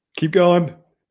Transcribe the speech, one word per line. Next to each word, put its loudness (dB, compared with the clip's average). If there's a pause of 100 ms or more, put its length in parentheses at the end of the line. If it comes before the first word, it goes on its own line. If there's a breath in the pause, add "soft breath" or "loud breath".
(160)
Keep -6
going. 2 (380)